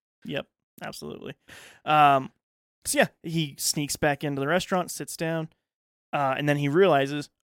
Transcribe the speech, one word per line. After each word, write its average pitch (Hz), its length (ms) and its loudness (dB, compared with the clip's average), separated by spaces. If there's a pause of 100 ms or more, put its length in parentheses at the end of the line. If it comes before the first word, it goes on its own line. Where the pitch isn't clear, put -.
(260)
Yep, 143 220 -8 (340)
absolutely. - 540 -14 (500)
Um, 143 460 4 (540)
so - 140 -2
yeah, 226 80 4 (160)
he 160 340 -4
sneaks - 380 -4
back 143 280 0
into 143 160 -4
the 135 80 -2
restaurant, 180 440 -2
sits - 260 -12
down, 160 320 -4 (640)
uh, 135 240 0
and 147 100 -2
then 147 100 4
he 143 120 0
realizes, 147 600 4 (140)